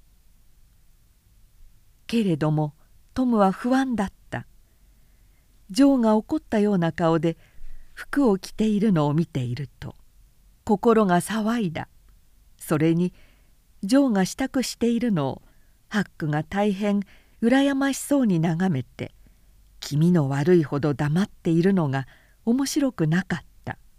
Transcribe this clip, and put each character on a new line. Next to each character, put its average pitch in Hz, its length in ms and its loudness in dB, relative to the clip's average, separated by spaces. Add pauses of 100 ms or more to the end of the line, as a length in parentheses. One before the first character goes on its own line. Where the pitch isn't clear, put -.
(2000)
け 233 180 -2
れ 170 140 0
ど 151 140 0
も、 151 240 -2 (380)
ト 254 120 -2
ム 233 120 0
は 196 140 4
不 247 240 -2
安 262 200 -2
だ 196 100 -2
っ - 80 -10 (160)
た。 120 160 -10 (1200)
ジ 226 140 2
ョ 277 140 6
ー - 40 0
が 220 140 4
怒 220 220 -2
っ - 20 -2
た - 200 -2
よ 208 140 2
う 190 40 2
な 165 140 2
顔 165 280 2
で 165 180 -2 (560)
服 - 360 0
を 196 80 2
着 - 140 -14
て 226 160 -2
い 208 120 0
る 214 120 2
の 151 160 2
を 147 60 0
見 160 120 0
て 139 160 -8
い 120 140 -6
る 139 140 -12 (100)
と、 - 160 -16 (680)
心 220 420 4
が 175 160 2
騒 220 400 -4
い 175 100 -4
だ。 135 180 -12 (680)
そ - 200 -4
れ 165 180 2
に、 180 180 -2 (720)
ジ 214 140 2
ョ 277 120 4
ー - 20 0
が 190 140 2
支 - 120 -12
度 262 240 -4
し - 160 -8
て 233 120 0
い 233 100 0
る 240 120 -2
の 143 180 0
を、 - 120 -10 (480)
ハ 208 120 -2
ッ - 160 -4
ク 156 120 -4
が 151 140 -2
大 202 300 -2
変 202 280 -2 (400)
羨 269 320 2
ま 269 200 -2
し - 40 -6
そ 285 240 0
う 254 40 2
に 180 140 2
眺 170 340 0
め 127 100 -4
て、 - 300 -14 (680)
気 - 160 -8
味 165 160 4
の 156 160 2
悪 143 280 2
い 165 80 4
ほ 143 160 -4
ど 147 140 0
黙 147 300 0
っ 214 40 -2
て - 220 -8
い 165 120 2
る 196 120 2
の 170 140 0
が 135 200 -4 (360)
面 262 220 0
白 277 260 -2
く 160 160 -2
な 175 160 0
か - 140 -6
っ - 20 -10 (240)
た。 - 140 -12 (220)